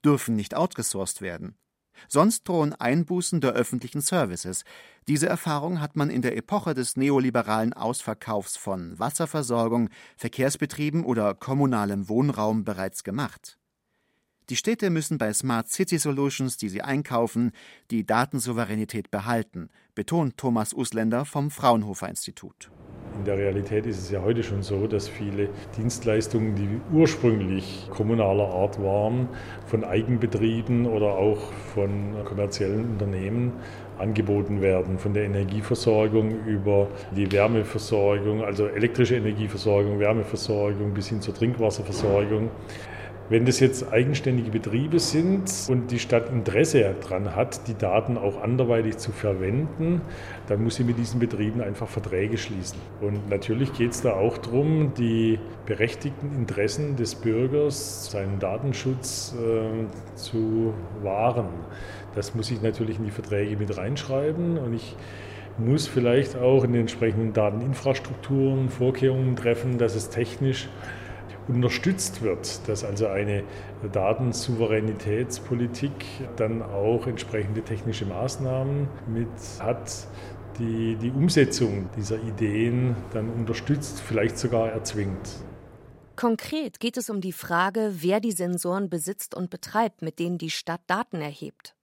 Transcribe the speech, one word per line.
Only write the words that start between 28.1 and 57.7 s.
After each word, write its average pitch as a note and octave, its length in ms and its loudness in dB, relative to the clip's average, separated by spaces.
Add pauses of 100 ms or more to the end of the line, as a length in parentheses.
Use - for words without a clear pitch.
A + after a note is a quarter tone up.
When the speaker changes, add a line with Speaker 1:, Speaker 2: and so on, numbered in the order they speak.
Speaker 2:
Art G2+ 300 2
waren, G#2+ 480 2 (380)
von A2 160 0
Eigenbetrieben A2+ 1040 2
oder G#2 260 4
auch G#2 380 2 (240)
von G2+ 500 0
kommerziellen G2+ 600 0
Unternehmen G#2 680 0 (480)
angeboten G2+ 600 2
werden. F#2 360 4
Von G2+ 160 -2
der G#2 120 2
Energieversorgung G#2+ 1200 2
über G2+ 420 4 (280)
die G2 160 2
Wärmeversorgung, G#2 1120 2
also G#2 220 2
elektrische A#2 500 4
Energieversorgung, G#2 840 2
Wärmeversorgung G#2 960 0
bis G2 140 -4
hin G#2+ 120 -2
zur G#2 140 -6
Trinkwasserversorgung. G#2+ 1120 2 (800)
Wenn A#2 160 6
das B2+ 160 6
jetzt - 320 4
eigenständige B2 580 2
Betriebe A#2+ 480 2
sind F#3 500 2 (200)
und B2 220 2
die A#2+ 80 0
Stadt A#2 300 2
Interesse A2 720 4
daran F#2 320 -2
hat, A#2 360 -2
die A2+ 40 -2
Daten G#2+ 440 2
auch G2+ 260 -2
anderweitig A#2 540 2
zu - 160 -6
verwenden, C#3 880 0 (460)
dann G#2 140 2
muss A#2 140 2
sie B2+ 80 0
mit A#2 140 2
diesen A#2 240 0
Betrieben A2 400 0
einfach G#2 260 -4
Verträge G2+ 500 0
schließen. G2 400 -6 (220)
Und G2+ 300 -2
natürlich A2 420 0
geht's A#2+ 300 0
da B2 100 4
auch G#2 280 2
drum, D3 580 2
die A2+ 420 4 (260)
berechtigten C#3 720 -2
Interessen B2+ 600 0
des A#2 180 -2
Bürgers, C3 960 0